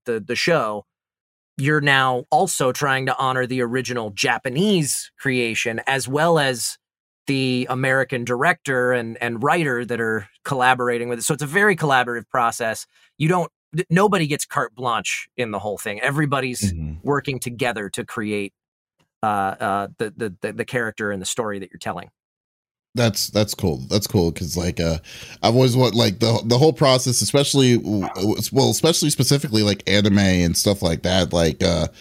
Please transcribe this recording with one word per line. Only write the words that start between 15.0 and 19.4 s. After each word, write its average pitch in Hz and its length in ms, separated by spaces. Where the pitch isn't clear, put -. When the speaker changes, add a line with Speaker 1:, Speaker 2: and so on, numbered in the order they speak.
Speaker 1:
in 117 140
the 101 60
whole 101 200
thing. 104 220
Everybody's 131 720
Speaker 2:
Mm-hmm. 78 300
Speaker 1:
working 139 380
together 113 500
to 110 140
create, 104 480
uh, 110 40
uh, 98 720